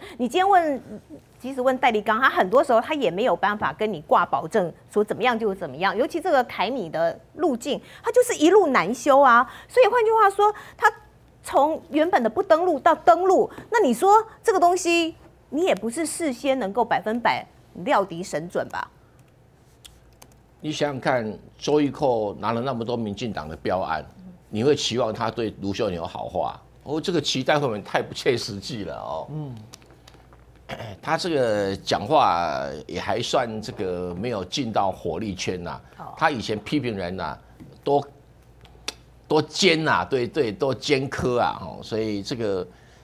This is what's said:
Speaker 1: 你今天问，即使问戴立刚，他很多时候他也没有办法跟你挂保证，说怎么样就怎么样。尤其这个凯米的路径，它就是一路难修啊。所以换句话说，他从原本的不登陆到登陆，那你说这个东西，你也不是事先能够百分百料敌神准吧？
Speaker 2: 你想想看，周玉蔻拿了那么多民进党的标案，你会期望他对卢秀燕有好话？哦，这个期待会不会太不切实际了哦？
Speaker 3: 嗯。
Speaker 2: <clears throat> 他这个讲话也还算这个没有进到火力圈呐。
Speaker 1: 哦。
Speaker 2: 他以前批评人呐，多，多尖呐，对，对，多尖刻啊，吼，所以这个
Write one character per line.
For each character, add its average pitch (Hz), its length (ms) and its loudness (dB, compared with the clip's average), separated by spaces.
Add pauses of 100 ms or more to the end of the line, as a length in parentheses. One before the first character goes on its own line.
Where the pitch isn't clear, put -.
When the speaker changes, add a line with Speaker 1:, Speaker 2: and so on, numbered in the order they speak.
(180)
Speaker 1:
你 240 100 -2
今 320 120 0
天 381 100 4
问， 320 320 2 (580)
即 254 120 -12
使 269 80 -8
问 262 200 2
戴 262 100 2
立 214 120 0
刚， 220 180 0
他 269 100 4
很 220 180 2
多 240 160 4
时 262 80 0
候 226 80 6
他 262 140 -2
也 269 160 0
没 180 140 -2
有 214 120 2
办 208 220 0
法 160 160 -4
跟 214 180 -4
你 165 100 -6
挂 202 220 4
保 - 240 -2
证， 175 240 0 (200)
说 208 120 2
怎 185 120 -4
么 175 80 -6
样 240 140 2
就 202 180 -2
怎 180 120 -8
么 156 80 -12
样。 185 220 0
尤 254 80 2
其 311 160 -6
这 370 100 -2
个 262 120 4
凯 208 260 -4
米 233 180 -6
的 160 320 -2 (180)
路 294 200 0
径， 233 240 -6 (220)
它 453 80 -2
就 494 100 6
是 494 140 0
一 302 160 6
路 381 160 8
难 214 260 2
修 269 260 4
啊。 247 320 6 (160)
所 - 160 4
以 415 40 8
换 466 180 2
句 440 60 4
话 440 180 6
说， 403 240 2 (240)
他 427 140 2 (500)
从 311 480 2
原 311 200 2
本 370 120 2
的 233 80 2
不 359 140 -2
登 330 200 4
陆 339 160 2
到 330 140 6
登 339 300 4
陆， 370 260 4 (220)
那 466 80 4
你 302 120 4
说 403 320 6 (200)
这 453 100 2
个 370 60 2
东 349 180 6
西， 339 380 0 (340)
你 311 160 0
也 311 80 4
不 196 160 -4
是 311 160 -4
事 311 260 -4
先 262 280 -2
能 196 120 -4
够 226 140 0
百 151 160 -2
分 220 180 -4
百 156 240 0 (300)
料 277 320 0
敌 170 160 -10
神 165 260 -6
准 - 220 -6
吧？ - 180 -8 (1800)
Speaker 2:
你 151 80 -6
想 147 200 -2
想 135 80 -8
看， 127 260 0 (320)
周 147 240 2
玉 139 80 2
蔻 113 500 -2
拿 104 120 -4
了 117 100 -2
那 135 100 -4
么 117 140 -6
多 120 100 -4
民 107 200 -4
进 113 180 -6
党 78 160 -10
的 80 60 -12
标 92 240 -2
案， 78 260 -4 (420)
你 107 160 -4
会 143 120 4
期 - 240 -2
望 113 120 0
他 113 200 -4
对 110 280 -4
卢 98 140 -2
秀 107 160 -2
燕 90 60 -4
有 82 100 -6
好 57 200 -8
话？ 78 360 -4 (220)
哦， 156 180 -6
这 165 100 -4
个 175 80 0
期 135 240 -2
待 151 140 2
会 143 80 0
不 117 80 -2
会 104 80 -6
太 - 180 -4
不 - 140 -6
切 127 240 0
实 101 220 -8
际 107 240 -10
了 76 120 -10
哦？ 57 360 -8
Speaker 3:
嗯。 147 240 -10 (1160)
Speaker 2:
<clears throat> 107 300 -12
他 156 160 -2
这 175 120 -4
个 104 460 0
讲 107 300 -2
话 85 600 2 (220)
也 85 100 -8
还 98 240 -4
算 113 400 -2
这 110 120 -10
个 90 420 -6
没 107 140 -6
有 98 160 -6
进 120 260 -6
到 101 180 0
火 90 300 -6
力 101 160 -6
圈 92 260 -6
呐。 73 200 -10 (160)
Speaker 1:
哦。 - 180 -16
Speaker 2:
他 160 140 2
以 135 100 -4
前 107 200 -4
批 147 200 -2
评 120 160 -4
人 92 220 -6
呐， 78 200 -8 (460)
多， 143 240 0 (1200)
多 156 140 2
尖 160 420 0
呐， 104 220 0
对， 127 200 -2
对， 120 240 -2
多 131 240 -2
尖 135 360 -2
刻 120 320 -2
啊， 60 180 -2
吼， 67 240 -12
所 110 160 -6
以 107 240 -4
这 120 140 -8
个 98 280 -4 (380)